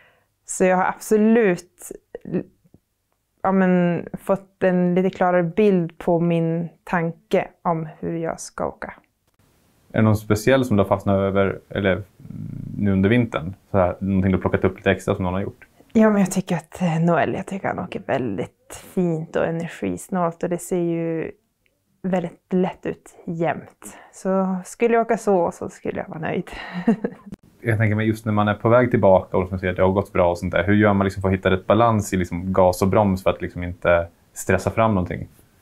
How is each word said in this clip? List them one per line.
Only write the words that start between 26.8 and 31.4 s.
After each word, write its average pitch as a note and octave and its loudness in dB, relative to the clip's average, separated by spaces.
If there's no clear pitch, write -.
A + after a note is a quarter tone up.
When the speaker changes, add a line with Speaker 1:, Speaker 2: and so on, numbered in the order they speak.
Speaker 1:
<laughs> - -4
Speaker 2:
Jag A2+ 0
tänker G#2+ 2
mig A2 0
just A2 -2
när G#2+ -2
man G#2 2
är G#2 2
på A2+ 0
väg B2 6
tillbaka F#2+ 4
och F2+ 0
som F#2 -6
säger F#2 -2
att F2+ -6
det F#2 2
har F#2 4
gått G2 -2
bra F2+ 2
och F2 -2
sånt F2 -6
där. E2 0
Hur G2+ 2
gör G#2 6
man G2 2
liksom F#2+ -4
för F#2+ 0
att F#2+ 2
hitta F#2+ 0